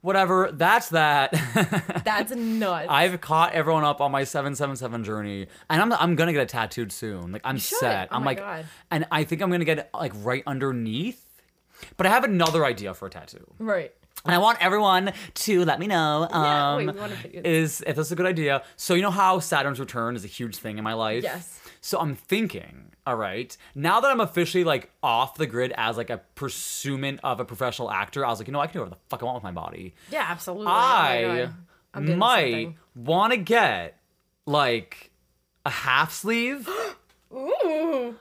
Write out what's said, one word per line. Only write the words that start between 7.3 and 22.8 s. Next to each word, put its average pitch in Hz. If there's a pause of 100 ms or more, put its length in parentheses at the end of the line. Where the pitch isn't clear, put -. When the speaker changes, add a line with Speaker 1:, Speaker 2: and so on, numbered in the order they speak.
Speaker 1:
Like, 107
I'm 131
Speaker 2:
You -
should. -
Speaker 1:
set. 110
Speaker 2:
Oh 123
Speaker 1:
I'm 123
Speaker 2:
my -
Speaker 1:
like, 131
Speaker 2:
God. 180 (240)
Speaker 1:
and 156
I 156
think 165
I'm 185
gonna 175
get 156
it, -
like, 156 (120)
right 127
underneath. 135 (760)
But 180
I -
have 247
another 165
idea 101
for -
a 95
tattoo. - (140)
Speaker 2:
Right. 196 (320)
Speaker 1:
And 175
I 175
want 226
everyone 190 (220)
to 180
let 147
me 175
know, 160
Speaker 2:
Yeah, 147
wait, 147
Speaker 1:
um, 151
Speaker 2:
we 202
wanna 208
put -
you -
Speaker 1:
is, 160
if 151
this 151
is 147
a 175
good 180
idea. 151 (140)
So -
you 180
know 202
how 190
Saturn's 139
return 120
is 104
a -
huge 110
thing 107
in 107
my 110
life? 113
Speaker 2:
Yes. 170 (240)
Speaker 1:
So -
I'm 156
thinking, 92 (160)